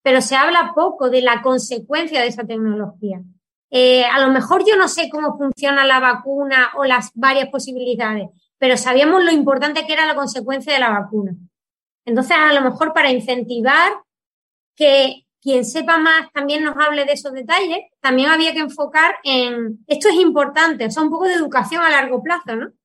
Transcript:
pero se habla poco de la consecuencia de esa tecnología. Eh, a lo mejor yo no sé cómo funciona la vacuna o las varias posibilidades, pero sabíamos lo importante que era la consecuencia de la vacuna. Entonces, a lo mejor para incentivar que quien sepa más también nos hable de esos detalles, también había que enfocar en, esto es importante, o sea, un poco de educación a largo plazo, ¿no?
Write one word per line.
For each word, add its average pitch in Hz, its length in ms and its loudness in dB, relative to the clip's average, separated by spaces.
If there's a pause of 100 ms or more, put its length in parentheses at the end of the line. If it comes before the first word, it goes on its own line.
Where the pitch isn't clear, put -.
pero 254 180 4
se 262 160 -2
habla 302 380 2
poco 302 340 0
de 254 140 2
la 240 180 0
consecuencia 262 800 -2
de 240 60 0
esa 240 180 -8
tecnología. 208 760 -6 (500)
Eh, 254 320 4
a 240 140 0
lo 269 140 4
mejor 349 340 2
yo 427 100 6
no 370 120 4
sé 330 200 -4
cómo 302 300 -6
funciona 277 460 0
la 262 160 4
vacuna 262 760 0
o 277 80 -2
las 254 300 0
varias 262 360 0
posibilidades, 240 760 -6 (300)
pero 254 180 2
sabíamos 285 460 4
lo 339 80 2
importante 294 560 0
que 311 60 -4
era 311 140 0
la 302 100 -2
consecuencia 269 560 -6
de 277 80 0
la 240 100 0
vacuna. 202 460 -4 (680)
Entonces, 254 320 0
a 302 160 4
lo 277 100 2
mejor 262 300 -2
para 302 200 2
incentivar 254 800 0 (840)
que 277 520 2 (140)
quien 254 240 0
sepa 330 340 -2
más 320 340 2
también 294 320 -4
nos 285 140 -4
hable 294 260 0
de 277 80 0
esos 285 200 -8
detalles, 330 460 -2 (220)
también 254 300 2
había 320 220 2
que 320 60 -6
enfocar 311 640 0
en, 240 640 -4
esto 294 220 2
es 349 80 2
importante, 294 720 2
o 214 40 -4
sea, 311 120 -4
un 311 80 0
poco 330 160 -2
de 370 80 0
educación 320 480 -2
a 320 80 4
largo 262 320 0
plazo, 320 340 -6
¿no? 240 160 -8 (120)